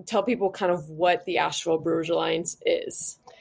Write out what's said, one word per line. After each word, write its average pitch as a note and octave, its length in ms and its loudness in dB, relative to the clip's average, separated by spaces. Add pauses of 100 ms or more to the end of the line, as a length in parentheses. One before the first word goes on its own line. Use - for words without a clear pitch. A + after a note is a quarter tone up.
tell G3+ 160 2
people G3 260 2
kind F#3+ 220 0
of D#3 180 -2
what F3 360 2
the F3 120 -2
Asheville D#3 420 0
Brewers E3 300 -2
Alliance E3 560 0
is. - 540 -2 (220)